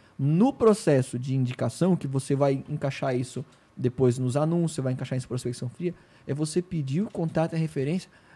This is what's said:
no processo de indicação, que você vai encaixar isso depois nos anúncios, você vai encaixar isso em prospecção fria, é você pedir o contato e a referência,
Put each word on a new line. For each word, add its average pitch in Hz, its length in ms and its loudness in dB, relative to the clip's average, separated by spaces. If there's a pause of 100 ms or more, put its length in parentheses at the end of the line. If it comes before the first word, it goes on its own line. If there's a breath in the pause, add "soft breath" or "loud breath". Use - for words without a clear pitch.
(180 soft breath)
no 165 340 4
processo 170 640 4
de 131 160 -4
indicação, 131 600 0
que - 100 -8
você 135 300 -2
vai 139 320 2
encaixar 139 480 -4
isso 127 280 -6 (320 soft breath)
depois 123 420 2
nos 127 180 0
anúncios, 160 400 2
você - 40 -2
vai 131 120 -2
encaixar 131 260 -4
isso 127 80 -6
em - 20 -20
prospecção 127 400 -6
fria, 170 240 -6 (340 soft breath)
é - 60 -6
você 156 300 -2
pedir 151 400 -2
o 233 80 -6
contato 165 440 -2
e - 20 -6
a - 20 0
referência, 156 500 -2 (280 soft breath)